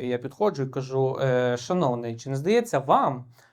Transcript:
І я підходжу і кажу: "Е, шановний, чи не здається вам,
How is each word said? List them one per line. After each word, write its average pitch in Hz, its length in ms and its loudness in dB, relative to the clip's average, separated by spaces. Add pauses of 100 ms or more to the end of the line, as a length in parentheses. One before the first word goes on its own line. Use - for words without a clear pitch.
І 123 40 -4
я 123 100 0
підходжу 139 440 -2
і 135 60 -2
кажу: 131 540 -2
"Е, 123 340 2
шановний, 123 600 0
чи 135 140 -10
не 135 60 -4
здається 196 420 2
вам, 135 460 2 (280)